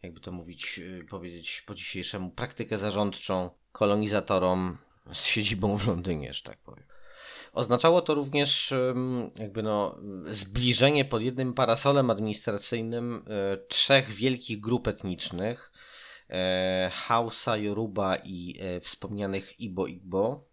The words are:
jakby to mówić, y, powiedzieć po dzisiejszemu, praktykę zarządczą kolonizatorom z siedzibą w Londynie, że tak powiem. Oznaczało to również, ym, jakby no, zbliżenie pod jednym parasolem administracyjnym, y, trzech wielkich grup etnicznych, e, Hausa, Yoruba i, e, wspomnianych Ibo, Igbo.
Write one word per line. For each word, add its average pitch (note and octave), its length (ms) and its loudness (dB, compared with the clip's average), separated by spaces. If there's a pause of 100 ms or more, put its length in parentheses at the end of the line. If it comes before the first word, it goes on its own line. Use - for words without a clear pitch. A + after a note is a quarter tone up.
jakby E2+ 180 -14
to F2+ 120 -12
mówić, F2 460 -10
y, F2+ 320 -14
powiedzieć F2 560 -10
po G#2 80 -12
dzisiejszemu, F#2 560 -6
praktykę A#2 480 -6
zarządczą G2 720 0 (220)
kolonizatorom G2 1040 2 (340)
z - 120 -2
siedzibą G#2 520 2
w G2+ 100 0
Londynie, E2+ 480 -2
że - 80 -8
tak - 160 -16
powiem. - 260 -20 (680)
Oznaczało C#3+ 480 6
to D#3 140 2
również, C#3+ 580 2
ym, B2+ 640 0
jakby G#2+ 260 -6
no, G#2 360 0 (320)
zbliżenie B2 760 4
pod A#2 180 0
jednym B2+ 320 -2
parasolem C3 560 4
administracyjnym, A2+ 1120 -2 (300)
y, F#2+ 140 -10
trzech C3 420 4
wielkich A2+ 500 -2
grup A#2 280 0
etnicznych, F#2+ 840 -4 (580)
e, F#2 640 2
Hausa, A#2 640 0
Yoruba G#2 600 0
i, F2+ 440 -10
e, F2+ 200 -6
wspomnianych G2 800 -6
Ibo, F#2+ 260 -4
Igbo. G2 680 -4